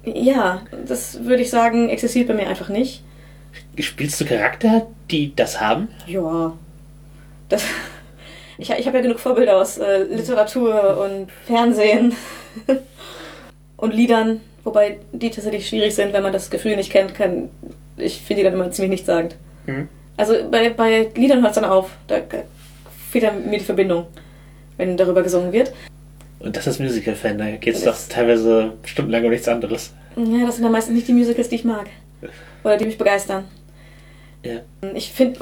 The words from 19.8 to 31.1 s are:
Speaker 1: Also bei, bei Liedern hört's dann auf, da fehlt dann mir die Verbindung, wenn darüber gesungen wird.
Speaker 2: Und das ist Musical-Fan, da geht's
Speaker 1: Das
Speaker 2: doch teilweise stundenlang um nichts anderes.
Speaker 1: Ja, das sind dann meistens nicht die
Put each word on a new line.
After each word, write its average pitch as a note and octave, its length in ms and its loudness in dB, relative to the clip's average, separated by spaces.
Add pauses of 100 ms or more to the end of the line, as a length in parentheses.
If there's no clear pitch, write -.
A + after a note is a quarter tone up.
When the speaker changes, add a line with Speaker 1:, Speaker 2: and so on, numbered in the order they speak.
Speaker 1:
Also G#3+ 180 2 (160)
bei, A#3 200 4
bei A3+ 440 2
Liedern B3+ 280 4
hört's G#3+ 120 4
dann G#3+ 100 2
auf, F#3+ 260 2 (180)
da - 80 0 (960)
fehlt A#3 140 2
dann G3+ 240 0
mir G#3 100 0
die G3+ 60 -8
Verbindung, F3+ 420 0 (720)
wenn F#3 200 -2
darüber F3+ 260 2
gesungen F3+ 300 0
wird. B3 200 2 (640)
Speaker 2:
Und G#2+ 180 -8
das - 100 -6
ist C3+ 120 -2
Musical-Fan, A2 600 -4
da G#2+ 140 -4
geht's A2 300 -2
Speaker 1:
Das A2 260 -2
Speaker 2:
doch - 60 -10
teilweise A2+ 600 4 (100)
stundenlang A#2 400 -2
um A#2 60 4
nichts A#2 180 -2
anderes. A#2 440 -4 (240)
Speaker 1:
Ja, A#3+ 300 0
das A#3 100 -2
sind A#3 80 -2
dann A3+ 80 4
meistens A3 220 0
nicht A#3 140 0
die C4 40 4